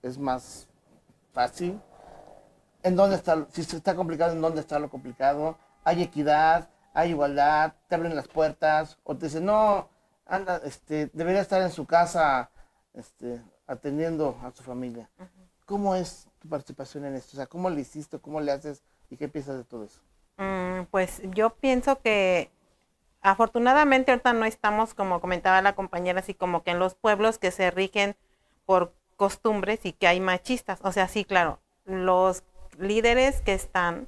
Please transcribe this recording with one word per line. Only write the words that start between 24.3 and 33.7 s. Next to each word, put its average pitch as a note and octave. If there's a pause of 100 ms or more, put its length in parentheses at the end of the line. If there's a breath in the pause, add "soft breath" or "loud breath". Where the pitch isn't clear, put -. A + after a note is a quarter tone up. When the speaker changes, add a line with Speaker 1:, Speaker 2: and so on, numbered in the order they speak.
Speaker 2:
no A3+
estamos, A3
como F#3
comentaba F#3
la G3
compañera, F3+
así F#3+
como F3
que F3
en F3
los F#3
pueblos A3
que F#3
se F3+
rigen G3 (500)
por F3+ (220)
costumbres G3+
y F3+
que -
hay F3+
machistas. F#3
O F#3+
sea, F#3
sí, G#3
claro, F3 (260)
los F#3 (340)
líderes A#3
que G3+
están F3+